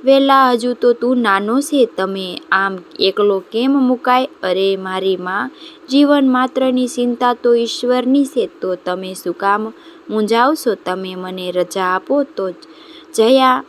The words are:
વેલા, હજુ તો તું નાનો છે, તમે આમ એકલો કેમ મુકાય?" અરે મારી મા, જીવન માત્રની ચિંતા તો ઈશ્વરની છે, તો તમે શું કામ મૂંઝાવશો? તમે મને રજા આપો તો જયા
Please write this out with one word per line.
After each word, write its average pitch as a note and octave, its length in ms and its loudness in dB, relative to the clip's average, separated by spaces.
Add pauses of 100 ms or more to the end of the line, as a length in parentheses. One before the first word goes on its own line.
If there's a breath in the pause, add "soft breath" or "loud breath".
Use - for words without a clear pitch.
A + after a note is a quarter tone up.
વેલા, C4+ 480 4
હજુ B3 220 0
તો A#3+ 200 2
તું B3 240 0
નાનો G#3+ 440 0
છે, C#4 240 2
તમે F#3+ 560 -6 (100)
આમ F#3+ 260 0 (220)
એકલો G3 400 2 (120)
કેમ B3 200 -2
મુકાય?" B3+ 580 0 (140)
અરે F#3+ 320 0
મારી F#3 420 -4
મા, F#3+ 320 -6 (400 loud breath)
જીવન C#4 400 4
માત્રની B3+ 580 0
ચિંતા A#3+ 460 -2
તો A#3+ 220 2
ઈશ્વરની B3 720 0
છે, A#3 240 -4 (120)
તો F#3 140 -4
તમે F#3 380 -8
શું F3+ 200 -8
કામ G#3 400 -2 (360 loud breath)
મૂંઝાવશો? A3+ 680 0
તમે F#3 400 -8
મને F#3 360 -8
રજા F3+ 320 -2
આપો F#3 400 -2
તો F#3+ 280 -6 (640 loud breath)
જયા C4 540 2